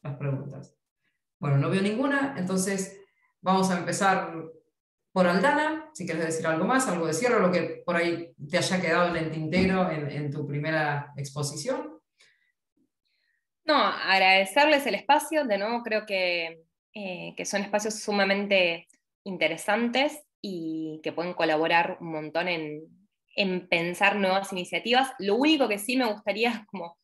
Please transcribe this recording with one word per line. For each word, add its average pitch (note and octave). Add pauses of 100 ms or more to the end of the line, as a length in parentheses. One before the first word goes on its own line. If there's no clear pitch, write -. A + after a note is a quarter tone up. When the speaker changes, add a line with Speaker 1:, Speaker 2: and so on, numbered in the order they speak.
Speaker 1:
las C#3
preguntas. - (640)
Bueno, C#3+
no D3+
veo F#3+
ninguna, C4+
entonces F#3 (440)
vamos F#3
a F3
empezar F3 (760)
por F3+
Aldana, D4
si F3+
querés E3
decir D#3+
algo D#3+
más, B3+
algo E3+
de D#3
cierre, A#3
lo F3+
que E3
por F3
ahí E3+ (180)
te F3+
haya F#3
quedado F3
en E3+
el D#3+
tintero F3+
en, D3+
en C#3+
tu C3+
primera D3
exposición. D3 (1700)
Speaker 2:
No, D4+
agradecerles G3
el G#3
espacio, D4+
de G3+
nuevo A3+
creo G#3+
que, F3 (320)
eh, F3+
que F3
son G3+
espacios G#3
sumamente G3 (360)
interesantes A#3 (180)
y D#3+
que D#3
pueden F3
colaborar E3+
un E3+
montón D#3
en, D#3 (540)
en F#3
pensar F3+
nuevas F#3+
iniciativas. G#3
Lo G3+
único C#4
que G3+
sí A#3+
me B3
gustaría G#3
es A#3
como E3+